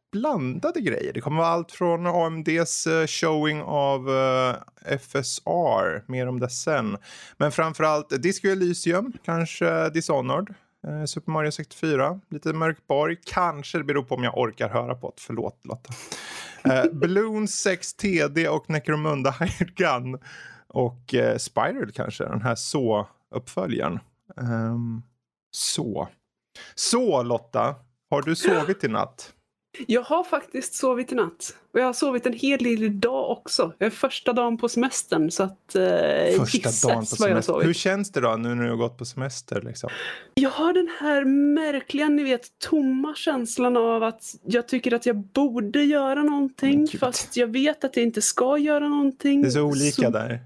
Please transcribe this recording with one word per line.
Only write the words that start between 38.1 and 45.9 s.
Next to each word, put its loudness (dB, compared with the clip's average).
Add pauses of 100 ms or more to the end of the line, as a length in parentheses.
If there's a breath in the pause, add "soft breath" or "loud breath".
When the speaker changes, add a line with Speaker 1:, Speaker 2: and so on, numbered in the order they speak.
Speaker 1:
det 0
då 4
nu -2
när 0
du 0
har -2
gått -2
på -10
semester, -6
liksom? -8 (440 loud breath)
Speaker 2:
Jag 2
har 0
den 2 (100)
här 2
märkliga, 2
ni 4
vet, -2
tomma 0
känslan 0
av 2
att -4 (220)
jag 0
tycker 0
att 0
jag 2
borde 0
göra 4